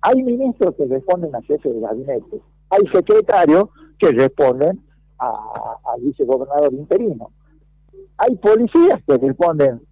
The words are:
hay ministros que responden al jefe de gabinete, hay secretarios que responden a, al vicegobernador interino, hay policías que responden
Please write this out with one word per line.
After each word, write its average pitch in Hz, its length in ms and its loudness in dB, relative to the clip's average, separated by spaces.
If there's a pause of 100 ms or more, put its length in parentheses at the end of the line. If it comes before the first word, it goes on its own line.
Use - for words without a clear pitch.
hay 254 220 2
ministros 240 520 -2
que 151 100 -2
responden 143 500 -4
al 113 80 -8
jefe 147 260 -4
de 117 100 -6
gabinete, 117 640 -8 (280)
hay 196 120 2 (120)
secretarios 190 720 4 (320)
que 170 140 2
responden 135 680 0 (380)
a, 127 100 -6 (640)
al 120 80 -10
vicegobernador 135 720 -2
interino, 151 580 -6 (880)
hay 226 180 0
policías 233 720 4
que 139 100 2
responden 139 640 0 (100)